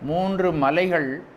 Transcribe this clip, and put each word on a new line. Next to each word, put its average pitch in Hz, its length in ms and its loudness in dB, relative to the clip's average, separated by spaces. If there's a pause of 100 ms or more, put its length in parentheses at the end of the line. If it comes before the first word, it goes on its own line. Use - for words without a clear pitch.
மூன்று 180 500 0
மலைகள். 156 840 0